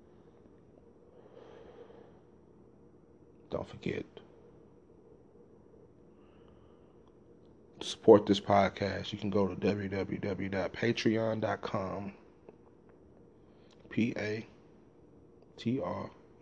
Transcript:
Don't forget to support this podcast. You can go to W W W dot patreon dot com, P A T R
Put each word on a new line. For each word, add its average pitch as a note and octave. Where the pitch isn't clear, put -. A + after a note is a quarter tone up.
Don't -
forget G1+
to -
support G2+
this G2+
podcast. F#2+
You G#2
can G#2
go G2
to F2+
W G2+
W F#2+
W F#2+
dot F#2+
patreon A2+
dot G2+
com, G2
P A#2
A G#2+
T B2
R F#2+